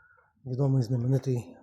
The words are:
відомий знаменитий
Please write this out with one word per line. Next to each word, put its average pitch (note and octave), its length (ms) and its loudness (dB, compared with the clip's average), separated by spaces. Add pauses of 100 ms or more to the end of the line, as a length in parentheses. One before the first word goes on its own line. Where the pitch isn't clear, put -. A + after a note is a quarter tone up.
(460)
відомий C3 360 2
знаменитий B2+ 800 -2